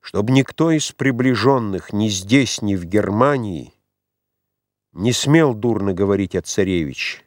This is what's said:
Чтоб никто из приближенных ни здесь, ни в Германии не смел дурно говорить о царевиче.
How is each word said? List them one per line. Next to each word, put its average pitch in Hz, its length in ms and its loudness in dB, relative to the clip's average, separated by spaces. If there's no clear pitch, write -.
Чтоб 104 280 -4
никто 135 420 2
из 156 200 -2
приближенных 120 1000 0
ни 107 160 0
здесь, 104 520 0
ни 101 140 0
в 87 100 -6
Германии 101 880 0
не 110 220 0
смел 143 400 4
дурно 104 400 0
говорить 98 420 0
о 87 60 0
царевиче. 87 840 -4